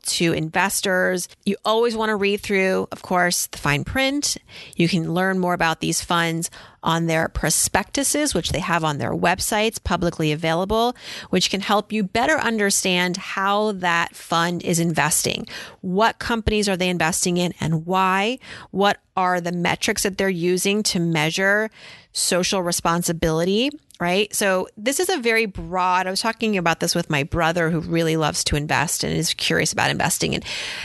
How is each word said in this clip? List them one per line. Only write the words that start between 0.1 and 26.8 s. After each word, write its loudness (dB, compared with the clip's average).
investors. 0
You 0
always 2
want 0
to 0
read 0
through, 0
of -14
course, 0
the -14
fine 0
print. -2
You 4
can 0
learn 0
more 2
about 0
these -2
funds 0
on 2
their 2
prospectuses, 0
which -2
they -2
have 0
on 0
their -2
websites, 0
publicly 0
available, 0
which 2
can -2
help 0
you 0
better 2
understand 2
how 0
that 0
fund 0
is 0
investing. 0
What 0
companies 0
are 0
they 0
investing 0
in 0
and 0
why? 0
What 2
are 2
the -4
metrics 0
that -2
they're 0
using 0
to 0
measure 2
social 0
responsibility, 0
right? 0
So 0
this -2
is 0
a 0
very 2
broad, 0
I -4
was -4
talking -2
about 2
this -2